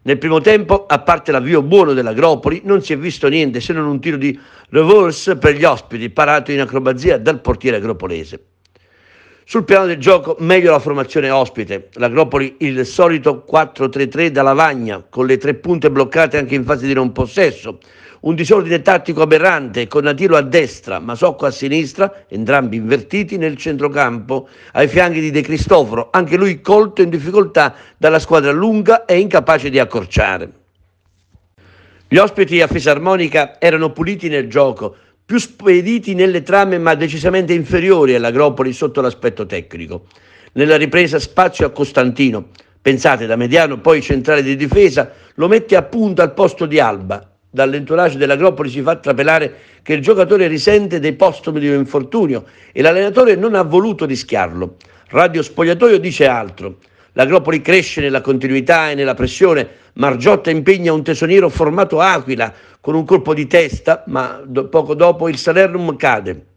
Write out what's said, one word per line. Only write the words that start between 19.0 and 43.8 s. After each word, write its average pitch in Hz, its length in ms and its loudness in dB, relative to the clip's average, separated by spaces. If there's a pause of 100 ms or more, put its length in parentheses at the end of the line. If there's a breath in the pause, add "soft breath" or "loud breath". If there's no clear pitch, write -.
aberrante, 151 680 0
con 147 160 -2
Natilo 147 320 0
a 151 60 4
destra, 131 580 -4
Masocco 120 460 -4
a 135 60 0
sinistra, 151 760 -4
entrambi 113 480 -2
invertiti 139 640 -4
nel 160 180 -4
centrocampo, 135 920 -4 (240 loud breath)
ai 143 160 2
fianchi 170 320 0
di 156 100 -6
De 147 100 0
Cristoforo, 131 680 0
anche 175 240 0
lui 180 240 0
colto 208 420 2
in 175 80 4
difficoltà 165 640 0 (240 loud breath)
dalla 160 220 2
squadra 151 320 2
lunga 185 540 2
e 180 140 2
incapace 156 500 0
di 135 100 2
accorciare. 98 720 -4 (1600 soft breath)
Gli 143 80 4
ospiti 180 440 2
a 156 60 2
fisarmonica 156 880 0
erano 160 360 2
puliti 170 340 -6
nel 139 220 -4
gioco, 113 480 -2 (260 soft breath)
più 233 140 -4
spediti 196 760 0
nelle 180 280 0
trame 190 360 0
ma 165 180 2
decisamente 160 580 -2
inferiori 170 600 2
all'Agropoli 127 580 0
sotto 143 260 -4
l'aspetto 117 460 -4
tecnico. 85 600 -12 (460 soft breath)
Nella 151 220 2
ripresa 151 440 0
spazio 180 460 0
a 139 40 -4
Costantino, 127 800 -2 (320 soft breath)
pensate 131 460 0
da 113 100 0
mediano 135 420 0
poi 160 220 4